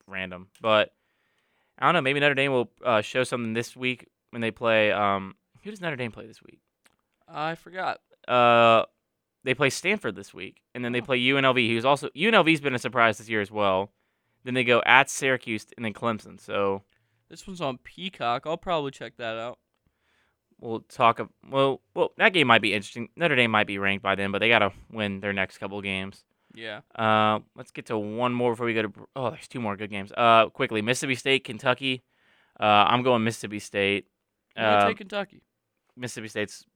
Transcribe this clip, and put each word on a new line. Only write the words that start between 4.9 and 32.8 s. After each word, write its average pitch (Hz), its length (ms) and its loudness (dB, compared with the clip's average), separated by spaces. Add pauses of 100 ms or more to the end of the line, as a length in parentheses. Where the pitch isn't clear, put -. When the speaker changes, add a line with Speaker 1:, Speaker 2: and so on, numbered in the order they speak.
Speaker 1:
um, 98 440 -2 (260)
who 196 80 -16
does 208 100 -18
Notre 170 160 -6
Dame 123 140 -8
play 110 160 -18
this 107 160 -20
week? - 160 -20 (720)
Speaker 2:
I 160 260 -8
forgot. 170 460 -8 (260)
Speaker 1:
Uh, 117 580 6 (600)
they 127 100 -2
play 139 160 0
Stanford 170 460 -4
this 98 180 -20
week, 92 300 -16 (100)
and 123 100 -8
then 120 80 -4
they 120 80 -2
Speaker 2:
Oh. 117 40 -4
Speaker 1:
play 131 140 0
U 131 200 2
N 135 60 2
L 131 100 4
V, 117 180 2
who's 117 120 0
also, 139 280 0
U 165 160 -2
N 226 60 4
L 190 80 6
V's 156 180 2
been 139 140 -2
a 120 60 -2
surprise 117 380 2
this 110 100 -18
year 110 120 -2
as 101 120 -4
well. 101 400 0 (500)
Then 127 120 -8
they 127 100 0
go 117 200 4
at 131 240 6
Syracuse 120 580 -4 (100)
and 120 80 -10
then 104 100 -8
Clemson. 104 460 -6
So 101 420 -2 (460)
Speaker 2:
This - 180 -20
one's 185 140 -14
on 131 180 -6
Peacock. 135 680 -6
I'll 160 120 -4
probably 156 320 -4
check 120 260 -16
that 113 220 -8
out. 117 220 -10 (1000)
Speaker 1:
we'll 113 200 -8
talk - 400 2
ab-, 107 100 -10 (180)
well, 135 320 0 (140)
well, - 220 0
that 196 160 2
game 160 140 2
might 113 160 6
be 107 120 -2
interesting. 107 420 -8
Notre 156 200 0
Dame 117 140 2
might 107 160 2
be 101 120 -6
ranked 98 240 -2
by 98 120 0
then, 98 180 -2
but 101 60 -2
they 107 100 2
gotta 104 240 4 (180)
win 101 300 -6
their 101 120 -4
next 95 260 -6
couple 101 220 -10
games. 98 440 -10 (300)
Speaker 2:
Yeah. 113 260 -14 (140)
Speaker 1:
Uh, 107 460 2 (140)
let's - 160 -18
get - 160 -16
to 113 120 -4
one 110 340 -4
more 123 200 0
before 117 140 -6
we 117 80 -2
go 110 80 0
to 107 60 -4
br-, 101 140 -18 (140)
oh, 123 140 -4
there's - 180 -14
two 131 120 -12
more 104 160 -6
good 101 140 -10
games. 101 260 -10
Uh, 113 320 6
quickly, 113 340 -2
Mississippi 127 320 -2
State, 135 300 -2
Kentucky. 127 580 -4 (560)
Uh, - 60 -2 (240)